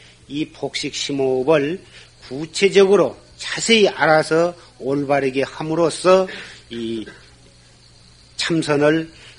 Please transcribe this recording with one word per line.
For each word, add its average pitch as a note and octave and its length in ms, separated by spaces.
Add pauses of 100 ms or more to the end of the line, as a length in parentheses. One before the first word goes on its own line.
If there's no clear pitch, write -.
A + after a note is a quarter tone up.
(280)
이 D3 180
복식심호흡을 C#3 1300 (480)
구체적으로 F3 880 (200)
자세히 A3 520
알아서 D#3+ 640 (240)
올바르게 C3+ 640
함으로써 E3+ 840 (420)
이 A2+ 340 (1300)
참선을, D#3 720 (280)